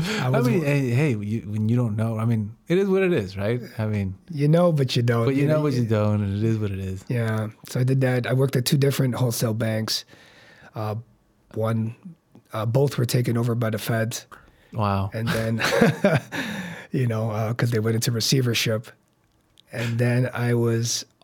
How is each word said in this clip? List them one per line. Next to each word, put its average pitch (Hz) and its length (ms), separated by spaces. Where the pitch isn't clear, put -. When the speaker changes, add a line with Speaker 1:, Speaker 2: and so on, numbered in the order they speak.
Speaker 1:
I - 40
Speaker 2:
I 127 60
Speaker 1:
was 240 180
Speaker 2:
mean, 208 120
Speaker 1:
wo- 156 40
Speaker 2:
hey, 139 260
hey, 139 240
you, 104 280
when 107 260
you 120 80
don't 120 180
know, 110 240
I 113 60
mean, 110 320
it 170 100
is 196 100
what 190 140
it 180 100
is, 98 240
right? 110 240
I 110 80
mean, 98 300
Speaker 1:
You 147 160
know, 170 240
but 139 240
you 123 60
don't. 117 240
Speaker 2:
but 135 100
you 139 60
Speaker 1:
You 143 60
Speaker 2:
know 156 100
Speaker 1:
know, 151 40
Speaker 2:
what 147 120
you 123 80
Speaker 1:
you 110 60
Speaker 2:
don't, 104 340
and 98 200
it - 60
is 113 100
what 107 140
it 95 80
is. 95 280
Speaker 1:
Yeah. 113 400
So - 100
I 127 60
did 131 160
that. 127 260
I 110 60
worked 131 240
at 123 80
two 151 140
different 135 360
wholesale 117 400
banks. 110 500
Uh, 107 220
one, 110 400
uh, 110 120
both 135 320
were 123 80
taken 120 300
over 117 180
by 113 160
the 107 80
feds. 113 480
Speaker 2:
Wow. 101 400
Speaker 1:
And 113 160
then, 113 340
<laughs> - 920
you 131 140
know, 110 240
uh, 107 240
'cause 120 160
they 120 80
went 113 160
into 110 160
receivership. 117 800
And 117 260
then 120 340
I 120 220
was 117 500